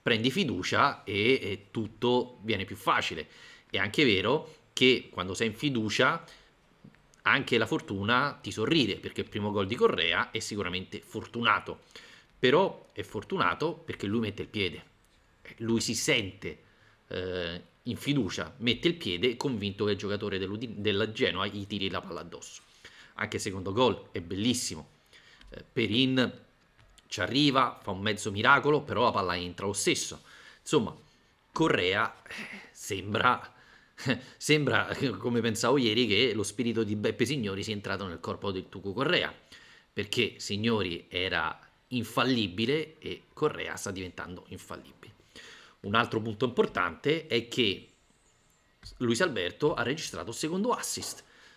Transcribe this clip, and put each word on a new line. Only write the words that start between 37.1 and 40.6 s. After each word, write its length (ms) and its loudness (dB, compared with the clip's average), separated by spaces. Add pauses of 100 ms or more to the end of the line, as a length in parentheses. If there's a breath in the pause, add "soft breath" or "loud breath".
Signori 360 -2
sia 120 -4
entrato 320 -6
nel 140 -10
corpo 300 -6
del 180 -6
Tucu 240 -10
Correa, 420 0 (580 loud breath)
perché 460 0
Signori 720 -2